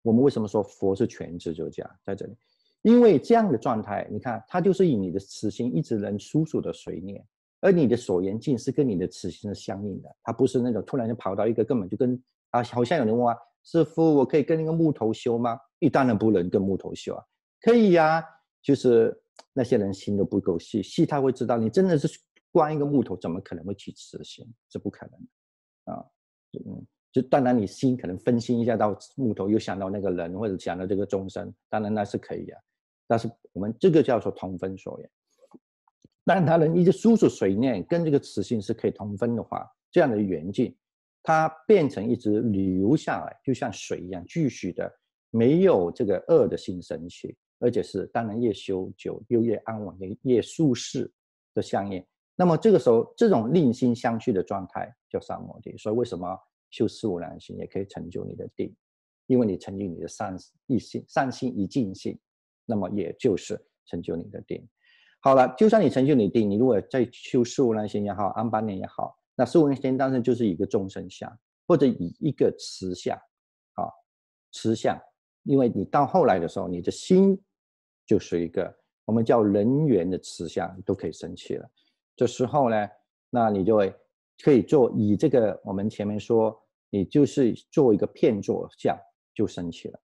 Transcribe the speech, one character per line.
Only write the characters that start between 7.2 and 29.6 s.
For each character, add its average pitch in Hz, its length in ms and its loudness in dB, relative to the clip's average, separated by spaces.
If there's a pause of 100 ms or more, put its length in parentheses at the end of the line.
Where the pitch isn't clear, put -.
而 190 120 4
你 170 160 4
的 113 80 4
所 95 260 -2
缘 95 180 -4
境 127 180 -2
是 131 140 -6
跟 139 160 0
你 101 100 -2
的 90 100 -2
慈 - 220 -10
心 101 240 -10
是 92 60 -12
相 101 260 -10
应 95 160 -10
的， - 220 -20
它 - 100 -8
不 135 140 2
是 127 120 0
那 123 120 0
种 104 120 -4
突 - 140 -6
然 117 100 -2
就 117 60 -4
跑 98 220 -6
到 104 100 0
一 117 80 0
个 110 100 0
根 123 160 -2
本 95 80 -6
就 95 80 -8
跟， 123 240 0 (320)
啊， 120 120 0
好 120 200 -2
像 170 160 0
有 123 60 0
人 107 120 0
问 120 100 2
啊 117 120 -2 (240)
，“师 165 200 2
父， 160 320 2
我 135 100 6
可 160 120 0
以 147 60 4
跟 160 160 0
一 160 60 -4
个 160 60 -4
木 165 200 2
头 110 220 -2
修 117 240 -2
吗？” 117 220 -2 (200)
你 160 100 4
当 135 180 4
然 117 100 2
不 110 140 4
能 90 180 2
跟 101 120 2
木 95 160 0
头 87 180 -10
修 - 200 -10
啊。 - 80 -16 (380)
可 226 140 6
以 214 160 6
呀， 165 320 4 (380)
就 139 120 2
是 117 420 4 (380)
那 131 100 0
些 120 140 2
人 98 160 -2
心 101 240 -4
都 95 80 2
不 101 140 -2
够 90 180 -2
细， 101 240 -6
细 156 240 0
他 143 160 -2
会 131 100 2
知 123 140 -4
道， 120 120 0
你 110 120 0
真 190 180 2
的 170 100 2
是 143 100 -2 (440)
关 156 220 2
一 156 60 -4
个 143 60 0
木 143 180 2
头， 92 140 -6
怎 - 120 -8
么 85 120 -6
可 - 140 -14
能 82 100 -14
会 98 80 -8
起 - 180 -14
慈 - 320 -18
心？ - 240 -20 (220)
是 - 100 -10
不 - 100 -6
可 - 180 -14
能 - 120 -20
的， - 720 -20
啊， - 120 -14 (600)
嗯， - 220 -14 (240)
就 135 120 2
当 147 200 2
然 123 140 2
你 101 100 0
心 127 300 -2
可 101 100 -10
能 92 100 -8
分 120 220 0
心 117 200 -2
一 117 60 0
下 117 120 0
到 104 200 0 (180)
木 123 180 -2
头， 98 160 -4
又 107 100 2
想 98 180 -6